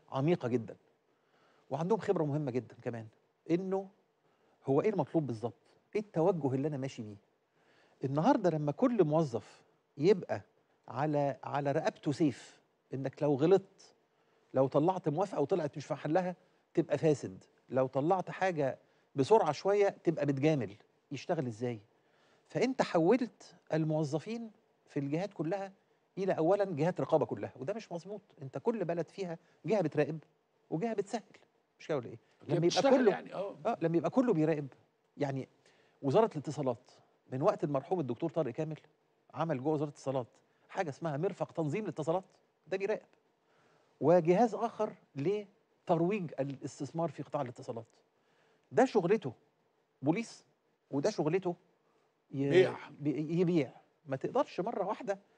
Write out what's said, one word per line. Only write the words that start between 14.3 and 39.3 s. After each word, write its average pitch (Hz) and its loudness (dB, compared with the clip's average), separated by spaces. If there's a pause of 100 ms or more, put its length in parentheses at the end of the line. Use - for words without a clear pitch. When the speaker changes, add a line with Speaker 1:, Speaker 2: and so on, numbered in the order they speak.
Speaker 1:
لو 135 4
طلعت 165 2
موافقة 165 -2
وطلعت 156 -2
مش 143 -12
في - -6
محلها 180 -2 (380)
تبقى 156 0
فاسد، 127 0 (260)
لو 131 2
طلعت 170 0
حاجة 160 -2 (360)
بسرعة 156 6
شوية 202 2
تبقى 160 -2
بتجامل، 139 0 (360)
يشتغل 147 -4
إزاي؟ 117 -6 (680)
فأنت 240 0
حولت 190 0 (180)
الموظفين 160 -2 (360)
في - -4
الجهات 156 -4
كلها 190 -6 (440)
إلى 185 0
أولا 185 2 (100)
جهات 160 0
رقابة 139 2
كلها، 104 -8
وده 131 -6
مش 220 -10
مظبوط. 190 -10 (200)
أنت 135 -10
كل 220 -2
بلد 165 -4
فيها 175 -10 (280)
جهة 202 2
بتراقب 151 0 (500)
وجهة 220 -2
بتسهل، 202 -4 (580)
مش - -20
كده 156 0
ولا 117 -4
إيه؟ 113 -12 (240)
Speaker 2:
هي - -16
Speaker 1:
لما 139 0
يبقى 160 2
Speaker 2:
بتشتغل 180 6
Speaker 1:
كله 233 6
Speaker 2:
يعني، - -6
آه. 190 -6
Speaker 1:
آه، 226 -2
لما 165 0
يبقى 160 0
كله 247 2
بيراقب، 151 0 (500)
يعني 135 -4 (540)
وزارة 190 4
الاتصالات 135 -4 (400)
من 131 -4
وقت 196 2
المرحوم 147 -2
الدكتور 139 -4
طارق 131 -4
كامل 156 -6 (560)